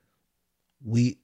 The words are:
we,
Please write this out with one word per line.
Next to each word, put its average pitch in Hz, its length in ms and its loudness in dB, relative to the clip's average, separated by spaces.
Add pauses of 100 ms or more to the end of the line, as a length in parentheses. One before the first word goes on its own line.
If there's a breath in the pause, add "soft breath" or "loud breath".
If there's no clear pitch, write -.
(840)
we, 117 400 0